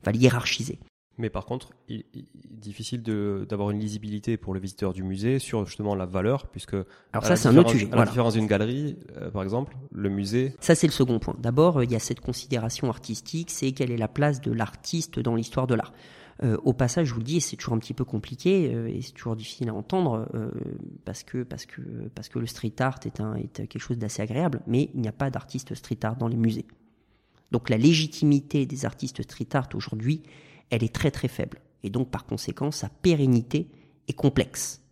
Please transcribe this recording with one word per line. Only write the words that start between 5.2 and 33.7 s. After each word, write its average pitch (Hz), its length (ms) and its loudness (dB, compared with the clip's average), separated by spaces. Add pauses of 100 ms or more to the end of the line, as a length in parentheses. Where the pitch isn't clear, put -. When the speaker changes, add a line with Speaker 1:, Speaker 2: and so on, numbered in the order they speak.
Speaker 2:
sur 107 260 -2
justement 104 300 -2
la 92 100 -2
valeur, 95 400 0
puisque - 280 -10
Speaker 1:
Alors 95 120 -4 (280)
Speaker 2:
à 107 80 -2
Speaker 1:
ça, 107 80 2
Speaker 2:
la 175 60 8
Speaker 1:
c'est 113 120 4
un 120 80 10
autre 170 160 10
Speaker 2:
différence, - 0 -
Speaker 1:
sujet, 104 140 4
Speaker 2:
à - 40 -6
la 123 60 2
Speaker 1:
voilà. 113 160 6
Speaker 2:
différence 117 220 2
d'une 107 120 2
galerie, 117 500 0 (200)
euh, - 120 -8
par 101 140 -4
exemple, 120 340 -4 (140)
le 98 200 -2
musée 107 500 0
Speaker 1:
Ça, 165 160 8
c'est 175 100 4
le 147 60 4
second 123 260 4
point. - 220 -2
D'abord, 143 380 4
euh, 123 60 4
il 120 60 0
y 117 60 2
a - 20 0
cette - 220 -4
considération 120 680 -2
artistique, 139 640 -6
c'est 135 220 -2
quelle 131 180 -2
est 120 60 -2
la 110 100 0
place 143 340 2
de 117 120 -2
l'artiste 117 680 -4
dans 117 160 0
l'histoire 117 320 -2
de 127 80 2
l'art. - 180 -2 (520)
Euh, 110 180 4
au 131 100 4
passage, 135 360 2
je 117 60 -4
vous 117 60 -4
le 110 40 -4
dis, 156 140 0
et - 20 4
c'est - 160 -6
toujours - 180 -4
un 113 60 2
petit - 140 -10
peu 127 100 -2
compliqué, 139 680 0
euh, 117 140 -4
et 113 160 -4
c'est - 80 -12
toujours - 240 -6
difficile 110 360 -6
à 110 40 -4
entendre, 117 600 0
euh, 110 180 -4 (520)
parce 98 200 -10
que, 123 180 -6
parce - 240 -10
que, - 140 -18 (340)
parce - 140 -14
que - 100 -6
le 117 80 -2
street - 320 -6
art 131 280 0
est - 140 -8
un, 107 140 -4
est 107 320 -8
quelque - 140 -10
chose 120 180 -4
d'assez 107 240 -4
agréable, 120 460 -2
mais 127 260 2
il 135 60 -4
n'y 110 80 0
a 104 40 -4
pas 139 180 -2
d'artiste - 440 -8
street - 300 -6
art 110 100 -2
dans 123 140 -2
les 117 80 0
musées. 113 300 0 (840)
Donc 123 200 0
la 110 60 4
légitimité 143 880 4
des 135 200 -8
artistes - 380 -8
street - 300 -8
art 131 200 0
aujourd'hui, 127 480 -2 (480)
elle 117 140 2
est 110 100 -2
très, 147 160 2
très - 180 -4
faible. - 340 -6 (200)
Et 101 60 -6
donc, 120 220 -2
par - 160 -6
conséquent, - 440 -4
sa - 200 -6
pérennité 143 800 4 (360)